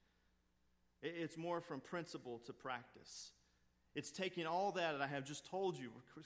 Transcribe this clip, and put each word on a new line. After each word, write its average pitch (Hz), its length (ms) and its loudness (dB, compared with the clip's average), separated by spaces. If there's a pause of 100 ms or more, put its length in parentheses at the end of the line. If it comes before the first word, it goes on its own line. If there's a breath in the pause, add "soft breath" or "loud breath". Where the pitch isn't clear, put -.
(1040 soft breath)
It, 160 140 0
it's 165 200 0
more 170 240 2
from 151 200 -4
principle 131 640 -4
to 127 60 -6
practice. - 800 -6 (640 soft breath)
It's 143 160 -2
taking 185 360 0
all 185 260 4
that 170 200 4
that 139 100 2
I 139 40 6
have 139 160 0
just 143 220 -4
told 185 340 2
you, 123 120 -4 (360)